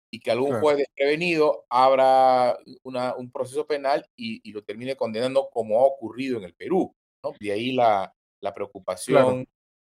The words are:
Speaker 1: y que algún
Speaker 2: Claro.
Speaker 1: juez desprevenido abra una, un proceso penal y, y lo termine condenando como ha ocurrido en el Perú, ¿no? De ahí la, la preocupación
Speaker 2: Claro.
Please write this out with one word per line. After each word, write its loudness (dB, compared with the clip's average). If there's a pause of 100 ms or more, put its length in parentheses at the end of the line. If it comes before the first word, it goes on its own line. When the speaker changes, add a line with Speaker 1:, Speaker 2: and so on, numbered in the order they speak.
Speaker 1:
y -14
que -2
algún 0
Speaker 2:
Claro. -2
Speaker 1:
juez 4
desprevenido 0
abra 4 (260)
una, -6
un -12
proceso -6
penal -2 (100)
y, -10 (100)
y -16
lo -12
termine -8
condenando -2
como -2
ha 8
ocurrido -4
en -10
el -18
Perú, -4 (320)
¿no? -10
De -6
ahí -4
la, 0 (280)
la -6
preocupación 0
Speaker 2:
Claro. -12 (460)